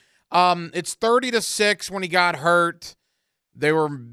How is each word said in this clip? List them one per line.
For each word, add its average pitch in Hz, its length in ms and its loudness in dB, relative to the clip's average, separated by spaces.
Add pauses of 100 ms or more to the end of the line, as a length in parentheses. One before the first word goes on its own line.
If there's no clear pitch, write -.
(320)
Um, 175 420 2
it's 170 200 -6
thirty 247 360 0
to 233 100 0
six 208 520 -2
when 196 100 -6
he 175 60 -6
got 175 280 0
hurt. 170 600 0 (580)
They 147 160 -2
were 156 180 2 (240)